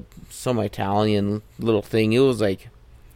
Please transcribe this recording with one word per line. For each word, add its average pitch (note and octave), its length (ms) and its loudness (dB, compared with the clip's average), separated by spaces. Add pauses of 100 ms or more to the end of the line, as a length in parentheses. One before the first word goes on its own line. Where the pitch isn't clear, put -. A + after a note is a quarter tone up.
(300)
some B2 300 -2
Italian G#2 840 0 (160)
little A2 240 0
thing. A2 320 0
It A#2+ 60 4
was C3 220 2
like G2 280 -2 (460)